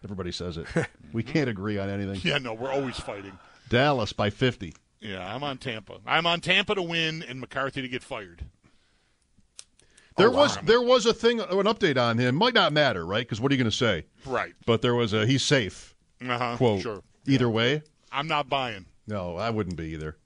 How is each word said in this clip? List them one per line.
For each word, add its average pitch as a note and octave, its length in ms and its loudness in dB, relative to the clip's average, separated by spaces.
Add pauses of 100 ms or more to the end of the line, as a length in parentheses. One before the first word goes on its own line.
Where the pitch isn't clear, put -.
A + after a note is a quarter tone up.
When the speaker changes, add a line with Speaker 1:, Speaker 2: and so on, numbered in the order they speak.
Speaker 1:
Everybody F#2+ 300 -8
says F2 240 -8
it. E2 160 -10
Speaker 2:
<laughs> D#3+ 140 -2 (260)
Speaker 1:
We A2+ 100 -4
can't C#3 260 -2
agree G#2 280 -6
on G2 120 -4
anything. G2 340 -6
Speaker 3:
Yeah, C#3+ 160 -2
no, B2 140 -8
we're B2 180 -8
always C3+ 280 -4
fighting. G2 380 -12 (320)
Speaker 1:
Dallas B2+ 440 2
by G#2 160 0
fifty. G2+ 440 -2 (260)
Speaker 3:
Yeah, F#2+ 340 -10
I'm C3 100 -8
on C3+ 140 -8
Tampa. A2 480 -12
I'm D3+ 200 2
on E3+ 160 0
Tampa G3 340 0
to F#3+ 60 -4
win E3 420 -4
and C3 160 -12
McCarthy C3+ 420 -6
to B2+ 60 -6
get B2 160 -6
fired. G2 400 -12 (1700)
Speaker 1:
There G3 100 8
Speaker 3:
Oh, B3+ 40 6
Speaker 1:
was, C#4 260 4
Speaker 3:
wow. - 80 -10
Speaker 1:
there A3+ 160 6
was B3 240 4
a A3+ 80 4
thing, A#3 260 2
an F#3+ 80 -4
update F#3+ 500 2
on A#2 200 4
him. B2 180 4
Might A#3 180 2
not F3+ 200 4
matter, B2 320 2
right? G#2+ 220 -2
'Cause G#2+ 120 -6
what C3+ 120 2
are C#3 40 4
you B2+ 40 0
gonna A2+ 120 2
say? G2 340 0 (200)
Speaker 3:
Right. A2 280 -4 (120)
Speaker 1:
But A2+ 160 4
there B2 140 4
was A#2 180 0
a, G#2+ 120 2
"He's C3 180 2
safe," - 520 0 (300)
Speaker 3:
Uh-huh, A#2+ 320 -2
Speaker 1:
quote. A2 240 4
Speaker 3:
sure. G2+ 200 -8 (260)
Speaker 1:
Either C3 180 4
Speaker 3:
Yeah. A#2 60 2
Speaker 1:
way. B2 320 2 (280)
Speaker 3:
I'm C#3+ 160 -4
not D3 220 -2
buying. A#2+ 360 -4 (220)
Speaker 1:
No, F2+ 300 -6
I A2 120 -4
wouldn't F#2+ 280 -2
be E2 120 -8
either. D#2 360 -10